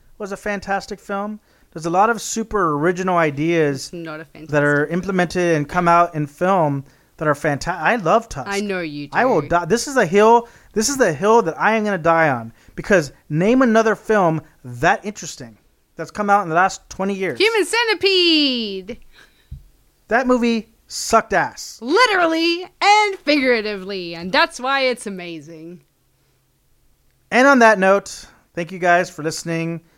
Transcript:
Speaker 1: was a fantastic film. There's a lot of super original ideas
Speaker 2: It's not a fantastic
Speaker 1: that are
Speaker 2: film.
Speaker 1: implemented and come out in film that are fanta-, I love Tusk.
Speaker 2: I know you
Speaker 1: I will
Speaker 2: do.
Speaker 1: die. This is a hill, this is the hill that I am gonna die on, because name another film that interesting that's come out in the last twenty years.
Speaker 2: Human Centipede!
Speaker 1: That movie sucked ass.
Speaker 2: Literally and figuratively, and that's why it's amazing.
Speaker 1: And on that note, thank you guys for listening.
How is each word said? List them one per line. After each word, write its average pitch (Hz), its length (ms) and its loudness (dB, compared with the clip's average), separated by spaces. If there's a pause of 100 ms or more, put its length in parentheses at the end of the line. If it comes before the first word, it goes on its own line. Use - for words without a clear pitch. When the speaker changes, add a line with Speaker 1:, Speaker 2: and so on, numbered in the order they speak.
(180)
Speaker 1:
was 202 140 -10
a 196 40 -8
fantastic 196 640 -8
film. 208 400 -8 (320)
There's 160 140 -10
a 170 40 -4
lot 196 200 4
of 226 100 -4
super 214 580 -2
original 180 380 0
ideas 156 680 0
Speaker 2:
It's - 60 -18
not 160 280 -14
a 165 40 -18
fantastic 151 260 -20
Speaker 1:
that 147 120 2
are 147 240 2
Speaker 2:
film. 151 80 -6
Speaker 1:
implemented 180 600 0
and 143 120 -4
come 175 200 0
out 170 260 4
in 151 120 -4
film 156 580 -2 (320)
that 156 100 -6
are 151 80 2
fanta-, 147 400 -4
I 170 220 0
love 180 320 0
Tusk. 135 200 -12
Speaker 2:
I 202 120 -4
know 196 200 -6
you 147 320 -10
Speaker 1:
I 196 120 0
will 233 160 2
Speaker 2:
do. 139 80 -4
Speaker 1:
die. 170 160 0
This 202 240 -2
is 269 80 -8
a 240 100 4
hill, 220 420 4 (260)
this 214 140 0
is 277 80 -4
the 220 160 2
hill 208 300 2
that 160 160 -6
I 196 180 2
am 214 80 -2
gonna 202 140 -2
die 165 300 2
on, 117 240 -4 (240)
because 165 360 0 (160)
name 202 340 2
another 220 320 4
film 175 480 0 (220)
that 135 400 -2
interesting 151 520 -14 (400)
that's 160 140 -12
come 208 180 -4
out 202 140 4
in 175 60 -8
the 156 60 -4
last 185 360 0
twenty 196 240 -4
years. 185 240 -4
Speaker 2:
Human 427 260 2
Centipede! 311 1300 0 (1120)
Speaker 1:
That 247 180 0
movie 233 420 0 (180)
sucked - 460 -2
ass. 147 480 -4
Speaker 2:
Literally 339 840 0 (160)
and 415 380 4
figuratively, 208 920 -2
and 170 160 -10
that's 320 300 0
why 269 200 -2
it's 254 260 -4
amazing. 170 760 -14 (1500)
Speaker 1:
And 262 180 6
on 277 120 6
that 220 180 8
note, 196 480 0 (260)
thank 170 200 -8
you 190 60 -12
guys 175 300 2
for - 140 -14
listening. 165 580 -6 (180)